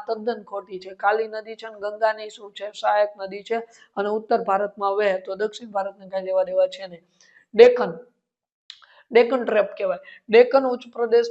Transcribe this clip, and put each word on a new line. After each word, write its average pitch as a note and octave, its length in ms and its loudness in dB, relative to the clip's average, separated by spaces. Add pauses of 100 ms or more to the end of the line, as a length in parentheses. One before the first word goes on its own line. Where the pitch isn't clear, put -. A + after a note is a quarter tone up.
તદ્દન A3 360 -6
ખોટી G3 360 -12
છે. F#3+ 160 -16
કાલી A3 320 0
નદી G#3+ 280 -12
છે A3+ 140 -16
ને G#3+ 100 -20
ગંગાની G#3+ 500 -2
શું G#3 240 -20
છે? G3+ 180 -12 (100)
સહાયક G#3 280 2 (100)
નદી G3 240 -10
છે A3+ 120 -4 (400)
અને G3+ 140 -2
ઉત્તર A3 340 -2
ભારતમાં G3+ 520 -2
વહે, G3 240 0
તો F#3+ 160 -10
દક્ષિણ G#3+ 340 -8
ભારતને G3 400 -8
કાંઈ F#3+ 140 -6
લેવા F#3 200 0
દેવા F#3 240 2
છે F#3+ 200 -10
નહીં. E3+ 140 -18 (540)
ડેકન, A3+ 440 6 (1120)
ડેકન A#3 340 4
ટ્રેપ G#3+ 220 2 (100)
કહેવાય. F#3 220 -4 (300)
ડેકન B3 340 6
ઉચ્ચ B3 300 -6
પ્રદેશ A#3 360 2